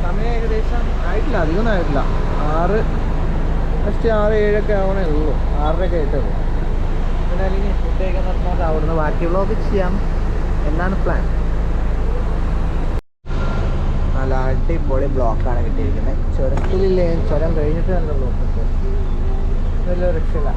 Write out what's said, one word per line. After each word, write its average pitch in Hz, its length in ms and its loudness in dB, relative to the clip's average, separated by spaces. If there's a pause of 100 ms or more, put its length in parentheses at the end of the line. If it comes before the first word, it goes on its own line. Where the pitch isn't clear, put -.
സമയം 214 320 0
ഏകദേശം 220 480 0 (260)
ആയിട്ടില്ല, - 360 0
അധികമൊന്നും 214 300 2
ആയിട്ടില്ല, 156 260 0 (560)
ആറ്, 175 220 2 (1040)
just - 200 0 (140)
ആറ് 208 160 2 (100)
ഏഴൊക്കെ 208 360 0
ആവണേ - 220 0 (100)
ഉള്ളൂ, - 200 0 (300)
ആറരയൊക്കെ 170 380 0
ആയിട്ടേ 143 200 0
ഉള്ളൂ. - 120 -2 (960)
പിന്നെ 185 180 0
അല്ലെങ്കിൽ 202 340 0
ഫുഡ് - 220 -2
കഴിക്കാൻ 185 260 0
നിർത്തുന്നത് 165 400 0
അവിടുന്ന് 156 320 0
ബാക്കി 156 300 0
വ്ലോഗ് 196 240 0 (100)
ചെയ്യാം 185 280 0 (760)
എന്നാണ് 180 340 0
പ്ലാൻ. 165 200 0 (3000)
നല്ല 131 300 0
അടിപൊളി - 640 0
ബ്ലോക്കാണ് 120 520 0
കിട്ടിയിരിക്കുന്നത്. 127 520 0 (180)
ചുരത്തിലില്ലേ, 185 680 2 (240)
ചുരം 156 280 2
കഴിഞ്ഞിട്ട് 160 400 0
നല്ല - 200 0
ബ്ലോക്ക് 127 280 0
ഉണ്ട്. - 160 0 (1300)
വലിയ 180 300 2
രക്ഷയില്ല. - 400 0